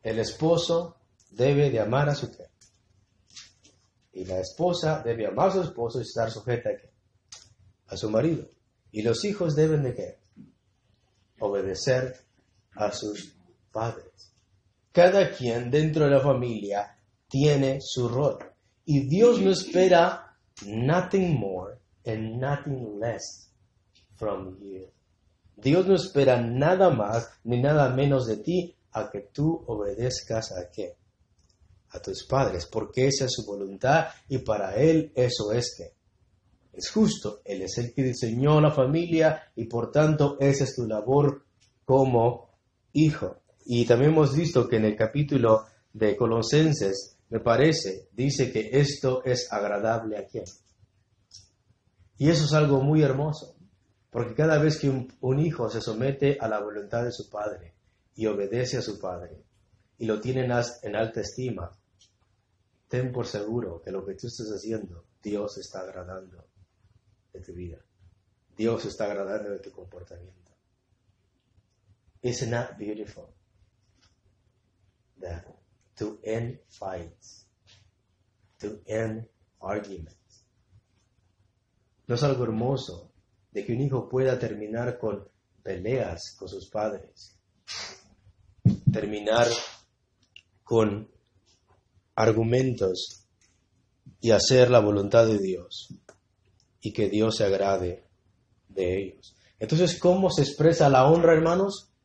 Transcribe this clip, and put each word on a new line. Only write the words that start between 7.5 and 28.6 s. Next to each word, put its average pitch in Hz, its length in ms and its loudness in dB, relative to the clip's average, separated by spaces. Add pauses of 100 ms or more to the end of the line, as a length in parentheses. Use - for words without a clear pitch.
A - 100 -10
su 110 100 -4
marido. 123 400 0 (420)
Y 107 120 -6
los 117 240 0
hijos 180 280 -2
deben 151 280 2
de, 123 120 -4
¿qué? 92 240 -10 (1200)
Obedecer 101 760 -2 (580)
a 104 180 -2
sus - 440 -10 (340)
padres. - 600 -10 (580)
Cada 185 400 6
quien 120 400 -4
dentro 151 360 2
de 139 60 6
la 135 80 8
familia 113 800 -2 (300)
tiene 139 540 2
su 123 260 -4
rol. 127 300 0 (480)
Y 139 200 2
Dios 214 360 6
no 190 80 4
espera 180 840 4 (300)
nothing 156 760 0
more 95 380 -8 (300)
and 110 340 -6
nothing 131 580 -6
less 110 520 -8 (640)
from 95 460 -8
you. 95 260 -14 (720)
Dios 170 280 2
no 190 80 6
espera 135 440 2
nada 151 520 4
más 113 400 -2 (140)
ni 120 180 0
nada 143 260 4
menos 131 380 2
de 110 100 -2
ti 175 400 -4 (160)